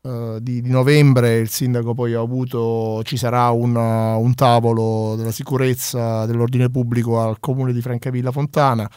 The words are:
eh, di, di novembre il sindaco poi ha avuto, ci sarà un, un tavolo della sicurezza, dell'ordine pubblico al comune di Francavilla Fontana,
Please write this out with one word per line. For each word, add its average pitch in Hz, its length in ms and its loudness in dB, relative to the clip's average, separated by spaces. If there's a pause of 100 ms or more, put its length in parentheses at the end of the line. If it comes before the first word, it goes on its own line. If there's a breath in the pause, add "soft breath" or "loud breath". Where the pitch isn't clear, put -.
eh, 117 400 -8
di, 123 200 -4
di 123 80 -4
novembre 127 680 6
il 113 120 0
sindaco 120 440 -2
poi 120 200 -2
ha 117 80 -2
avuto, 117 800 -2
ci 127 140 -6
sarà 120 320 0
un, 120 260 0
un 113 600 2
tavolo 113 800 2
della 113 160 -4
sicurezza, 123 960 -2
dell'ordine 117 440 0
pubblico 117 520 0
al 113 180 -2
comune 131 340 -2
di 120 80 -2
Francavilla 123 500 -4
Fontana, 139 640 0